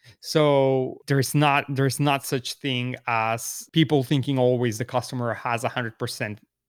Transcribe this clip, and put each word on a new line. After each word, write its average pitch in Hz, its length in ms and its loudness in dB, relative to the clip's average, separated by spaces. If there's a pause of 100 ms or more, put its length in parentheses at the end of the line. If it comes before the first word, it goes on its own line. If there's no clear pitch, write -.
(200)
So 135 880 2
there's 139 280 2
not, 143 340 4
there's 135 320 0
not 143 260 0
such - 280 -4
thing 127 420 -4 (100)
as 113 640 -4
people 156 300 4
thinking 135 340 0
always 123 420 2
the 123 60 -4
customer 123 500 -4
has 120 280 -4
a 123 60 -4
hundred 113 280 -6
percent 113 440 -8 (280)